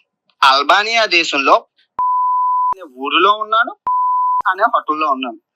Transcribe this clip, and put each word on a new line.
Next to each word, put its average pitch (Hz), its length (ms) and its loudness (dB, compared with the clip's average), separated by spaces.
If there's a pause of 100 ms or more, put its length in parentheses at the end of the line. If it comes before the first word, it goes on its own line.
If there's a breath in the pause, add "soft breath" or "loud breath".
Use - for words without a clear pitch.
(440 loud breath)
అల్బానియా 190 600 4
దేశంలో 160 480 2
అనే 1017 1300 -2 (160)
ఊరిలో 156 340 0
ఉన్నాను, 214 440 -2 (720)
అనే 190 160 -2
హోటల్లో 151 480 -2
ఉన్నాను. 131 260 -6 (180)